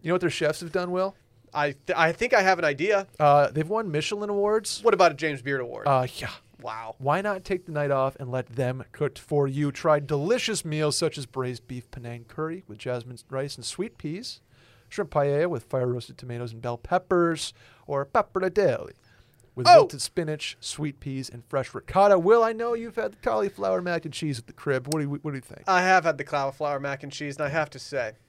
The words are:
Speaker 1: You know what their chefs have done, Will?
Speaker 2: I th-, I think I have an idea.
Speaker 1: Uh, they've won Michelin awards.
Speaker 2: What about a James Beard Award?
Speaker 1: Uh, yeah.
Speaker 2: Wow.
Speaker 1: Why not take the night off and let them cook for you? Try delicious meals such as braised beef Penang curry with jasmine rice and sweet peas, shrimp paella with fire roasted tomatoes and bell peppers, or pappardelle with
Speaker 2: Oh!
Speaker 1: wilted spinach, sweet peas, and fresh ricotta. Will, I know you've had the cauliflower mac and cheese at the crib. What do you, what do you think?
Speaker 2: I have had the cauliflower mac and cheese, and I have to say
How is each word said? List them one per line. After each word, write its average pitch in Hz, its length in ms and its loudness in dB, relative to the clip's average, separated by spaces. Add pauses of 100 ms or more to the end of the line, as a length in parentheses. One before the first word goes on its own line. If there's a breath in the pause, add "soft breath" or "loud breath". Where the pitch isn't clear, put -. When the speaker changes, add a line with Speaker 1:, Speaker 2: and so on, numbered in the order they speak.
Speaker 1:
You 165 80 -6
know 175 60 2
what 180 60 0
their 175 80 0
chefs 156 300 -2
have 170 120 -12
done, 180 200 -2
Will? 190 240 -2 (380)
Speaker 2:
I 147 180 0 (140)
th-, 175 120 -2
I 165 140 4
think 233 220 0
I 220 80 6
have 190 180 4
an 170 60 -2
idea. 196 420 0 (120)
Speaker 1:
Uh, 147 300 6
they've 151 180 -2
won 214 240 -4
Michelin 202 380 -4
awards. 208 540 0
Speaker 2:
What 220 100 6
about 180 180 6
a - 40 -8
James 147 260 -4
Beard 135 200 -4
Award? 120 260 -6
Speaker 1:
Uh, 131 200 4 (100)
yeah. - 140 -8 (300)
Speaker 2:
Wow. 110 360 -10
Speaker 1:
Why 147 240 0
not 202 220 -4
take 180 220 -4
the 170 60 -12
night 147 200 -2
off 135 280 0
and 131 120 -10
let 127 160 -4
them 123 440 -4
cook - 260 -4
for 143 300 0
you? 143 240 -2
Try 151 280 2
delicious 160 680 -2
meals 151 320 -2
such 160 200 -2
as 139 80 -10
braised 127 420 -8
beef 123 240 -12
Penang 120 340 -14
curry 160 420 -10
with 110 120 -16
jasmine 123 380 -8 (120)
rice 135 260 -6
and 120 100 -16
sweet - 320 -6
peas, 175 420 -10 (500 soft breath)
shrimp 190 220 -4
paella 143 380 2
with 147 160 -4
fire 127 220 -2
roasted 123 300 -6
tomatoes 120 360 -10
and 113 80 -16
bell 120 160 -6
peppers, 175 760 0 (340 soft breath)
or 139 180 -2
pappardelle 185 840 0 (640 soft breath)
with 127 140 2
Speaker 2:
Oh! 349 120 12
Speaker 1:
wilted 156 200 0
spinach, 156 600 -6
sweet 147 380 -8
peas, 135 300 -8
and 120 180 -18
fresh 135 280 -4
ricotta. 196 420 6
Will, 214 260 6
I 226 100 0
know 233 200 -4
you've 233 220 -8
had 220 180 -2
the - 40 -20
cauliflower 196 640 -2
mac 175 240 -4
and 151 80 -10
cheese 143 260 -4
at - 80 -18
the - 60 -20
crib. 131 340 -4
What 156 120 0
do - 20 -2
you, 143 80 -4
what 147 220 -8
do 139 40 -8
you 131 60 -10
think? - 260 -20
Speaker 2:
I 190 160 4
have 185 220 6
had 156 120 2
the 143 60 -8
cauliflower 143 560 -4
mac 139 240 -6
and 139 80 -12
cheese, 143 260 -8
and 151 80 -4
I 139 40 -4
have 151 220 -2
to 131 80 -16
say 120 340 -6 (160)